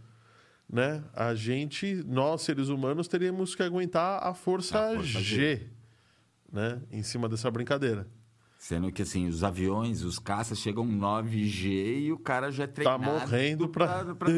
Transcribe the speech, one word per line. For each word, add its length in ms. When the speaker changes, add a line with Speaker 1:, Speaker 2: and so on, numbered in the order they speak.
Speaker 1:
né? 320
A 220
gente, 720
nós 360
seres 260
humanos, 400
teríamos 460
que 80
aguentar 600
a 80
força 460
Speaker 2:
A 160
força 260
Speaker 1:
G, 360
Speaker 2:
G. 100
Speaker 1:
né? 280
Em 120
cima 260
dessa 220
brincadeira. 560
Speaker 2:
Sendo 300
que, 120
assim, 260
os 160
aviões, 580
os 160
caças 400
chegam 260
nove 640
G 540
e 120
o 60
cara 320
já 140
é 20
Speaker 1:
Tá 60
Speaker 2:
treinado 320
Speaker 1:
morrendo 640
pra, 360
Speaker 2:
pra, 120
pra 100
Speaker 1:
<laughs> 80
tá 40